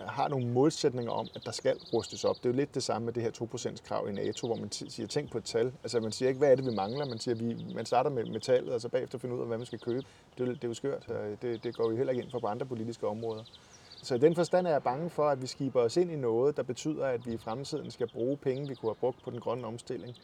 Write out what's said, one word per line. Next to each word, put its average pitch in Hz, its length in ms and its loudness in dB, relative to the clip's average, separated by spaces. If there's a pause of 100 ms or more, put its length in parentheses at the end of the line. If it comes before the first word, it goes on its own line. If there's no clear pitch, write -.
har 139 220 0
nogle 131 180 2
målsætninger 123 680 4
om, 110 220 -2
at 120 100 -10
der 113 80 -4
skal - 240 2 (160)
rustes 110 320 -2
op. 98 120 4
Det - 100 -16
er 123 40 4
jo 123 60 0
lidt 139 180 0
det 131 80 0
samme 113 220 -2
med 117 80 -2
det 117 100 -2
her 113 80 0
to - 140 -6
procents 113 360 -6
krav 107 280 -2
i 104 40 -4
nato, 104 340 -2
hvor 113 100 0
man 104 180 -6
t-, - 160 -8
siger, 113 160 -6
"Tænk 139 240 -2
på 120 80 -4
et 101 60 -6
tal." 123 280 0 (100)
Altså, 117 180 0
man 110 120 -2
siger 131 160 2
ikke, 131 100 2
"Hvad 139 140 6
er - 20 12
det, 131 120 2
vi 120 80 0
mangler?" 110 320 0
Man 117 120 -4
siger, 120 160 0
"Vi, 117 220 -2 (180)
man 113 120 -4
starter 131 240 4
med, 120 140 0
med 110 160 -4
tallet, 127 340 4
og 113 60 0
så 117 80 -6
bagefter - 300 -2
finder 123 180 -4
ud 131 40 -4
af, 123 60 -2
hvad 113 120 -2
man 120 80 -6
skal 110 120 -10
købe." 127 260 -2 (340)
Det 123 60 -2
er - 20 0
jo, 123 60 -2
det - 120 -8
er 120 40 0
jo 117 60 -2
skørt. - 320 -4
Så 113 80 -6 (280)
det, 117 220 -4
det 117 120 -4
går 117 120 2
vi 113 80 2
heller 131 160 2
ikke 120 100 0
ind - 80 -10
for 123 80 -4
på 107 80 0
andre 120 200 -2
politiske 113 420 -4
områder. 110 340 -4 (600)
Så - 120 -2
i 117 40 2
den 156 160 8
forstand 175 320 4
er 170 40 0
jeg 147 120 4
bange 147 280 -2
for, 151 180 2
at 131 140 0
vi 131 40 -6
skiber 131 340 0
os 117 160 4
ind 175 140 4
i 160 60 -4
noget, 127 400 2
der 135 60 -2
betyder, 139 440 -2
at 123 200 -2
vi 117 60 -4
i 113 40 -2
fremtiden 120 540 -6
skal 120 220 -2
bruge 127 240 0
penge, 139 320 -2
vi 131 60 -6
kunne 113 160 -2
have 107 100 -4
brugt 127 240 0
på 127 60 -6
den 120 100 -8
grønne 120 260 -2
omstilling, 117 580 -8